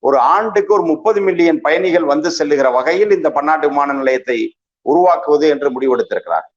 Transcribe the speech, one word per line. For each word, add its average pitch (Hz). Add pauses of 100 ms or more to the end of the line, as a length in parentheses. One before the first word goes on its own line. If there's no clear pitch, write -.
ஒரு 135 (140)
ஆண்டுக்கு 202
ஒரு 190
முப்பது 202
மில்லியன் 170
பயணிகள் 165
வந்து 156
செல்லுகிற 143
வகையில் 165
இந்த 165
பன்னாட்டு 147
விமான 143
நிலையத்தை 131 (480)
உருவாக்குவது 156
என்று 143
முடிவெடுத்திருக்கிறார். 120 (120)